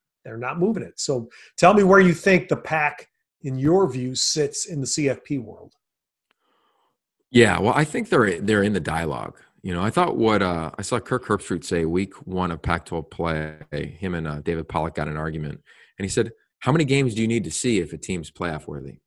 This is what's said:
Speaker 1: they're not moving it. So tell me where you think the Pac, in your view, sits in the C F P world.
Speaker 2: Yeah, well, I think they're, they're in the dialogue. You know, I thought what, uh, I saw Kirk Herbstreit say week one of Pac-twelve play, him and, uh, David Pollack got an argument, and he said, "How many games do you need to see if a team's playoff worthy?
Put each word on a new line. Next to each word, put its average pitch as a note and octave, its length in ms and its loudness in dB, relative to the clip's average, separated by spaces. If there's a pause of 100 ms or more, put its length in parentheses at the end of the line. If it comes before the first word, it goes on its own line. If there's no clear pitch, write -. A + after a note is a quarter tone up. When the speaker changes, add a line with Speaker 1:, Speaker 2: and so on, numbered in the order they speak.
(240)
Speaker 1:
they're A2+ 140 -12
not C3 200 -6
moving F#3 240 0
it. - 160 -14
So B2 300 -4 (300)
tell F#3 160 8
me G#3 80 6
where F#3+ 180 8
you F3+ 140 6
think F#3 340 2
the C#3+ 80 2
Pac, - 520 -4 (340)
in C3 160 -6
your D#3+ 320 4
view, B2+ 240 -6
sits - 520 -2
in D#3 140 -6
the B2+ 60 -4
C C#3 240 0
F - 140 -6
P D3 140 -4
world. - 360 -14 (1600)
Speaker 2:
Yeah, G#2+ 280 6
well, G#2+ 160 2
I D3 100 4
think A3 240 -4
they're, G#2 320 2
they're G2+ 220 2
in G#2 100 2
the F#2+ 80 -2
dialogue. D2+ 560 -6 (260)
You F#2 120 -6
know, F2 80 -2
I G#2+ 80 0
thought F3 260 0
what, A2 240 4
uh, E2+ 380 -2
I G2+ 40 -10
saw A#2 180 -4
Kirk - 260 -6
Herbstreit F#2+ 380 -4
say E2+ 200 -2
week F#2 300 -2 (120)
one F2+ 240 -2
of D#2+ 120 -8
Pac-twelve E2+ 480 -4
play, D#2 480 -4 (420)
him F#2 140 -4
and, D#2+ 120 -6
uh, D2+ 140 -8
David D#2+ 300 -6
Pollack D#2+ 240 -4
got D2+ 140 -6
an D2+ 100 -6
argument, D#2 420 -8 (380)
and G2 60 -6
he F#2+ 40 -6
said, A2+ 240 -2 (280)
"How B2+ 120 0
many D#3+ 140 2
games C3 280 0
do A2+ 60 -2
you A2+ 80 2
need A2+ 160 0
to D#2+ 60 -8
see A#2 280 0
if D#2+ 140 -4
a D#2+ 60 -10
team's F2 320 -8
playoff E2 360 -6
worthy? C2+ 400 -12